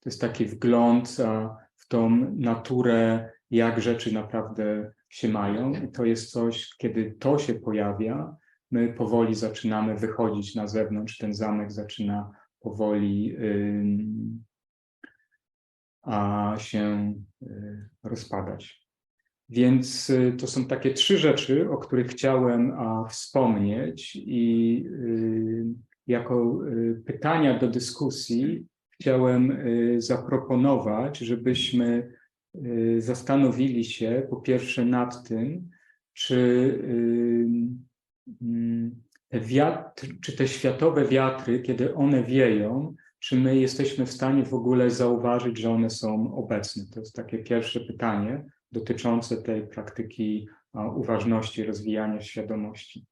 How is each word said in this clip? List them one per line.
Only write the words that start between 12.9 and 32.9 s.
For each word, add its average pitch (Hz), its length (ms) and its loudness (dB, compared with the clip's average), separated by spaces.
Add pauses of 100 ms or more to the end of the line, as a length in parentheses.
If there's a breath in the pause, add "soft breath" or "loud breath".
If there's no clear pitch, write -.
ym, 107 1080 -2 (1600 loud breath)
a, 104 560 -2
się, 104 560 -2 (280)
y, 104 460 -14 (140)
rozpadać. 101 840 -8 (640)
Więc, 123 640 4
y, 127 280 6
to 131 80 -6
są 127 200 -2
takie 131 260 0
trzy 190 260 4
rzeczy, 147 520 4
o 139 60 -2
których 123 300 0
chciałem, 127 680 2
a, 113 360 -2
wspomnieć 110 1080 0
i, 117 680 2
y, 113 800 -2 (420)
jako, 120 600 0
y, 117 400 -2
pytania 147 520 2
do 127 100 2
dyskusji 127 1000 -2 (240)
chciałem, 127 600 4
y, 120 500 2
zaproponować, 127 1160 0
żebyśmy, 120 920 0 (420 loud breath)
y, 117 440 0